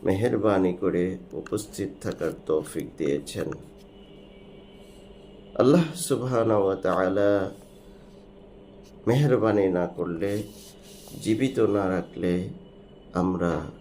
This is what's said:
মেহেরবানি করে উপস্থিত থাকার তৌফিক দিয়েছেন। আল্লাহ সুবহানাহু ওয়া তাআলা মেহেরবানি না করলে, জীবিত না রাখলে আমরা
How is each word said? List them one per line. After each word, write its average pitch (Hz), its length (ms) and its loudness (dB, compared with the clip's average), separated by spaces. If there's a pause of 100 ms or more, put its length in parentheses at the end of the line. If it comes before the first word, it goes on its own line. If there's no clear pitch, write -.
মেহেরবানি 95 680 2
করে 90 440 0 (140)
উপস্থিত - 580 -6 (120)
থাকার 85 300 -4 (140)
তৌফিক 78 520 -2
দিয়েছেন। 73 540 -4 (2000)
আল্লাহ 147 280 6 (120)
সুবহানাহু 117 680 0
ওয়া 95 120 2
তাআলা 95 760 2 (1600)
মেহেরবানি 110 600 4
না 90 200 2
করলে, 87 560 -4 (800)
জীবিত 131 360 0
না 101 300 2
রাখলে 90 600 -2 (640)
আমরা 87 480 0 (200)